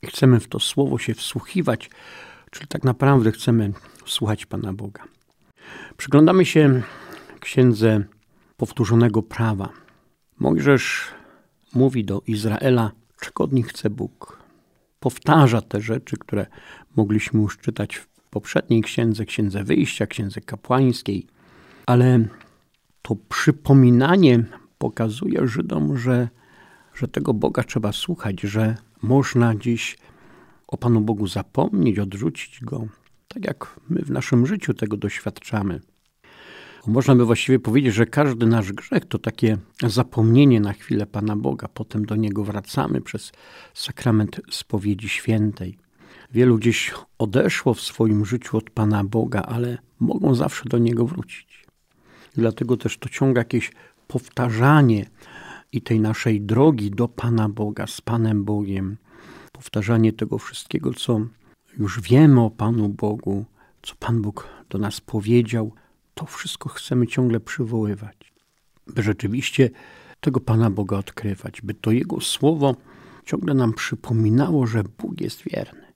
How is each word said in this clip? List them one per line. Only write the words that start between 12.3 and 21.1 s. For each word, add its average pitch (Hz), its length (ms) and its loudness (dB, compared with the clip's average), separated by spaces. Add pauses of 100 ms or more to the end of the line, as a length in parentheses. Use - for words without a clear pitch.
czego - 240 -6
od 139 100 -2
nich 120 140 0
chce - 220 -6
Bóg. - 500 -12 (600)
Powtarza 135 600 4
te - 200 -6
rzeczy, 113 360 -6
które - 280 -6 (500)
mogliśmy 107 460 0
już 101 160 -2
czytać - 380 -6
w - 120 -18 (220)
poprzedniej - 520 0
księdze, 110 440 -2
Księdze 101 380 -4
Wyjścia, - 440 0
Księdze 104 340 -8
Kapłańskiej. 123 840 -2 (580)